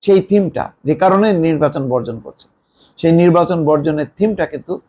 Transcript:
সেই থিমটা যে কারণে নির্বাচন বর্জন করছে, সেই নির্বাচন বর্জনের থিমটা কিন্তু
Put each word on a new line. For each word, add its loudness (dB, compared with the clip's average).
সেই 2
থিমটা -2
যে 0
কারণে 2
নির্বাচন -2
বর্জন -6
করছে, -20
সেই 0
নির্বাচন 2
বর্জনের 0
থিমটা -2
কিন্তু -10